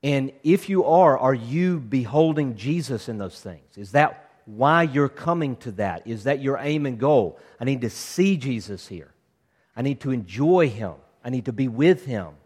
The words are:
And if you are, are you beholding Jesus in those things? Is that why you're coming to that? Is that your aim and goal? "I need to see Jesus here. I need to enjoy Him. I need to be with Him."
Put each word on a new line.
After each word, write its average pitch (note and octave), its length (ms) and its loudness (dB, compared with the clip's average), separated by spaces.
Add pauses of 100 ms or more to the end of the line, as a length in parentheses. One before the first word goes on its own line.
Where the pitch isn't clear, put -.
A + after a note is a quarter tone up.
And C#3 300 -2 (100)
if F#3 260 2
you F#3+ 160 2
are, D#3+ 340 6
are C3 160 4
you D#3 440 -2
beholding C3+ 760 0
Jesus B2+ 520 -4
in A2 100 -8
those F#2+ 220 -10
things? E2 360 -20
Is G2+ 160 -16
that - 360 0 (180)
why C#3 360 2
you're C#3+ 280 0
coming D#3 460 -4
to A#2+ 160 -14
that? F2+ 340 -6
Is A2 180 -10
that C#3 160 0
your C3+ 180 -4
aim D3 280 -4
and B2 120 -6
goal? B2 400 2 (220)
"I A#2+ 40 -6
need C3 180 -2
to A2+ 80 -4
see F#3+ 460 -2
Jesus A#2 520 -8
here. D#2+ 240 -16 (640)
I A#2 60 -6
need C3+ 180 -4
to C#3 100 -6
enjoy C3 580 2
Him. G2+ 260 -8 (280)
I B2 80 -8
need B2+ 140 -4
to B2+ 80 -6
be B2+ 160 -2
with D3+ 380 4
Him." F#2+ 280 -6 (120)